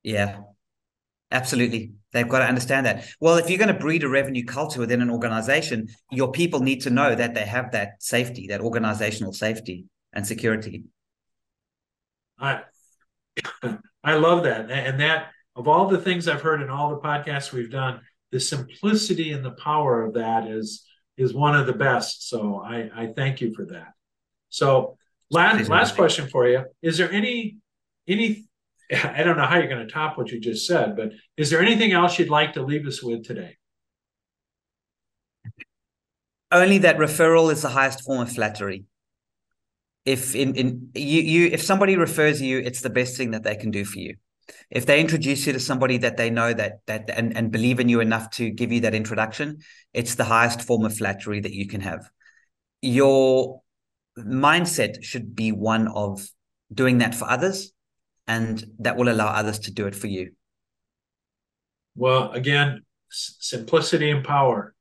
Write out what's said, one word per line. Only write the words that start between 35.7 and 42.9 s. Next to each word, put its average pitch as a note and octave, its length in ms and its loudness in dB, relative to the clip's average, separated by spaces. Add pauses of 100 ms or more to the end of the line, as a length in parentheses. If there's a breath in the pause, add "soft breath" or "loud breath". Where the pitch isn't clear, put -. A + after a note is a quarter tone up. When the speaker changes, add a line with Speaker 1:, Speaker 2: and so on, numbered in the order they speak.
Speaker 1:
Only F#3 280 8
that E3 180 6
referral D#3+ 560 6
is D3+ 100 -2
the C#3 80 -2
highest C3+ 340 0
form C3 160 -2
of A#2+ 100 -4
flattery. G#2 540 -4 (1200)
If C3 300 -2
in, C3 200 0
in B2+ 400 -2
you, D3 280 0
you, E3 240 4
if E3 160 0
somebody G3 340 4
refers D3+ 460 2
you, C3 160 -2
it's B2 220 -6
the B2 100 -4